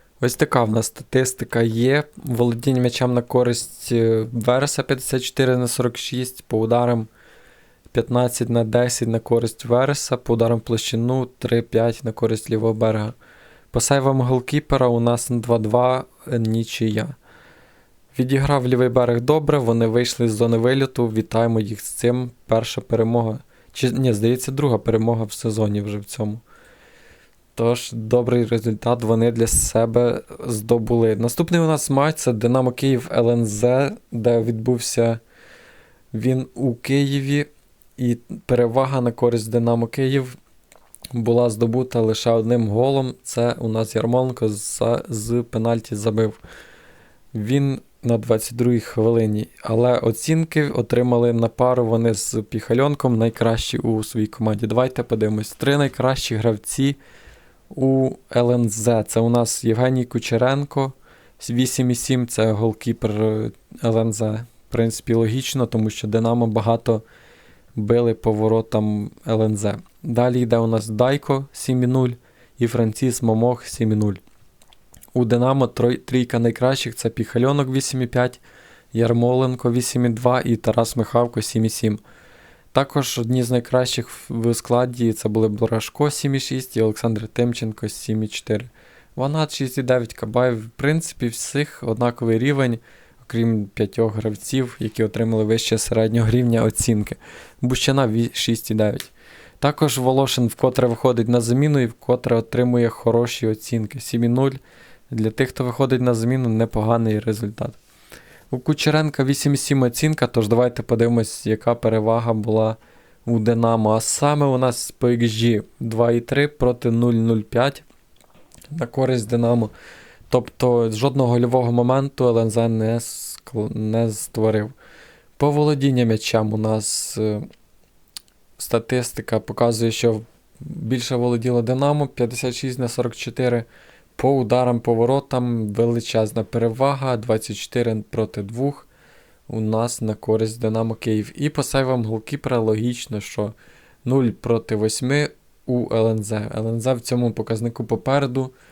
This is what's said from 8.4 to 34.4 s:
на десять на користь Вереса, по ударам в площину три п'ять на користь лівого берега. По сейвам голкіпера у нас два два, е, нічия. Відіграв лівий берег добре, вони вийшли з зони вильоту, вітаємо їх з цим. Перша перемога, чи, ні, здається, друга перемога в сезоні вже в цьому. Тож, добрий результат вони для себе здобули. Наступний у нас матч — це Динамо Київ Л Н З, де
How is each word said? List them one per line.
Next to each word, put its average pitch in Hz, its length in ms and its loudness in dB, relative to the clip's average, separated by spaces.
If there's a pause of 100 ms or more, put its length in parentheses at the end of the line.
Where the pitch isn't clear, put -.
на 117 140 2
десять 120 460 0
на 113 100 0
користь 117 460 -2
Вереса, 131 520 0
по - 160 -2
ударам 117 240 2
в 110 40 -6
площину 120 640 -2
три 120 360 -2
п'ять 117 420 0
на 113 80 -4
користь 110 380 -2
лівого 113 240 0
берега. 107 400 0 (580)
По 117 100 -2
сейвам 135 400 2
голкіпера 127 640 0
у 120 120 2
нас 117 300 0
два 117 280 0
два, 123 480 2 (220)
е, 123 120 -2
нічия. 113 760 -2 (1040)
Відіграв 135 480 2
лівий 127 220 4
берег 120 320 2
добре, 147 360 2
вони 113 300 2
вийшли 120 420 0
з 110 40 0
зони 117 240 2
вильоту, 127 500 2
вітаємо 110 520 0
їх 107 220 -6
з - 20 -12
цим. 123 480 -2 (140)
Перша - 360 -2
перемога, 113 580 0 (340)
чи, 127 180 0
ні, 131 220 2
здається, 117 380 0
друга 135 260 0
перемога 113 460 0
в 107 80 -8
сезоні 104 500 -2
вже 104 160 -6
в 101 80 -12
цьому. 107 340 -6 (1160)
Тож, 117 360 0
добрий 120 540 2
результат 117 580 0
вони 113 280 2
для 113 160 2
себе 117 720 0 (260)
здобули. 113 680 2
Наступний 160 440 0
у 165 80 2
нас 151 220 0
матч — 143 280 2
це 127 160 0
Динамо 120 380 2
Київ 131 400 0
Л 120 180 4
Н 120 160 2
З, 123 460 2 (200)
де 117 300 2